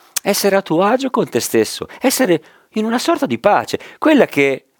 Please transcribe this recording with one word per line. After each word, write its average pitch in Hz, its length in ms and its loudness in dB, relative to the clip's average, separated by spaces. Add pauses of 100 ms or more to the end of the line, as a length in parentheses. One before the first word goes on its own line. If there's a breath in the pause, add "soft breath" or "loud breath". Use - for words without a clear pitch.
(220 soft breath)
essere 202 340 0
a 190 60 0
tuo 165 200 0
agio 254 280 0
con 190 180 -2
te 117 120 -2
stesso, - 460 -2 (140)
essere 196 420 0 (280 soft breath)
in 214 140 -4
una 226 140 -2
sorta 330 280 -2
di 117 120 -4
pace, 135 400 0 (200 loud breath)
quella 294 280 4
che 139 400 -2 (140)